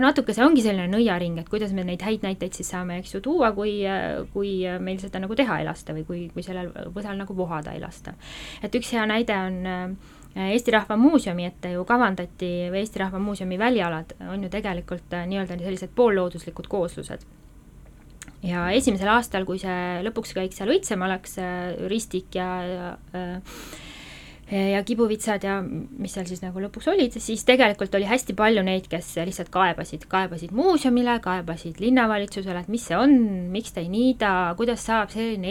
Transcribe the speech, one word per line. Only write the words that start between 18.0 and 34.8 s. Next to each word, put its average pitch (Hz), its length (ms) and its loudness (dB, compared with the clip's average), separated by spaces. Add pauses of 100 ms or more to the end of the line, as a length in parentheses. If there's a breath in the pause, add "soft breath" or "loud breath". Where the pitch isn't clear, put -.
Ja 175 280 -2
esimesel 202 380 4
aastal, 214 380 4
kui 185 160 -4
see 180 420 -2
lõpuks 220 320 -6
kõik 185 160 -2
seal 214 220 0
õitsema 190 340 0
läks, 185 300 -4
äh, 180 340 -4 (160)
ristik 185 460 -4
ja, 185 160 -2 (160)
ja, 180 260 -6 (220)
äh, 180 260 -6 (1040 loud breath)
ja 196 400 2
kibuvitsad 214 580 0
ja 196 200 0
mis 160 500 -6
seal 185 160 -6
siis 180 140 -8
nagu 185 180 -6
lõpuks 202 280 -6
olid, 330 280 4
siis 226 280 -6
tegelikult 214 520 4
oli 196 80 2
hästi 226 320 0
palju 214 260 4
neid, 190 260 0
kes - 280 -6
lihtsalt 175 340 -4
kaebasid, 165 560 0
kaebasid 180 460 -2
muuseumile, 247 680 4
kaebasid 170 600 -4
linnavalitsusele, 202 800 2
et 175 80 -8
mis 233 160 -4
see 170 120 0
on, 269 180 8 (360)
miks 196 220 -4
te 185 80 -6
ei 170 80 -4
niida, 226 440 4 (240)
kuidas 233 280 0